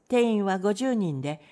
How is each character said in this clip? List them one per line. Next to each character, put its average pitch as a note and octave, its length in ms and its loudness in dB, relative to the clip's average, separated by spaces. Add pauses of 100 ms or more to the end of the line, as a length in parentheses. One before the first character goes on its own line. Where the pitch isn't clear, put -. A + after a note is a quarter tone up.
定 B3 140 4
員 A3 220 2
は G3 140 0
五 G3+ 160 0
十 B3+ 200 -2
人 E3+ 260 -2
で、 D3 200 -6 (120)